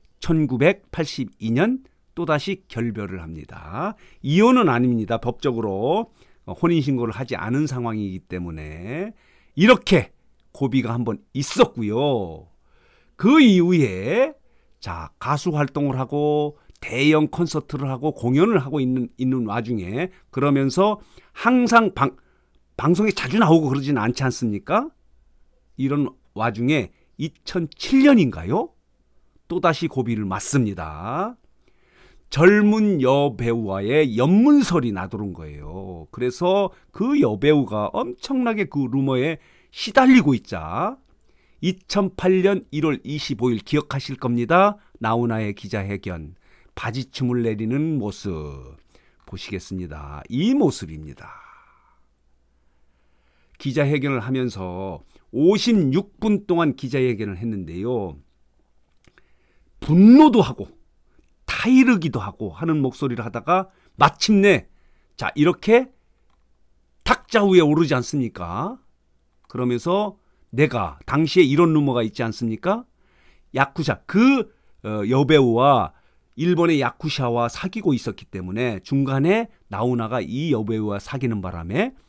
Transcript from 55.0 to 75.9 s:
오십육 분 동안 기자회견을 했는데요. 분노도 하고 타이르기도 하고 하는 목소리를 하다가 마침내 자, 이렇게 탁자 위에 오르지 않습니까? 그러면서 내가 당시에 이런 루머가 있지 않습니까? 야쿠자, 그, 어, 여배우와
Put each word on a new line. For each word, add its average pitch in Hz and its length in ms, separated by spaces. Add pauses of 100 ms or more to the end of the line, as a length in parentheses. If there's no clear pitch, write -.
오십육 185 880
분 208 260
동안 170 300
기자회견을 117 600
했는데요. 95 800 (1600)
분노도 226 600
하고 120 280 (760)
타이르기도 226 760
하고 95 300
하는 156 300
목소리를 127 440
하다가 147 460 (260)
마침내 196 720 (480)
자, - 180
이렇게 214 560 (1120)
탁자 220 420
위에 185 160
오르지 151 340
않습니까? 123 840 (720)
그러면서 165 720 (320)
내가 117 560
당시에 160 360
이런 156 300
루머가 139 300
있지 113 200
않습니까? 120 640 (720)
야쿠자, 135 520
그, 247 460 (300)
어, 107 260
여배우와 131 840 (420)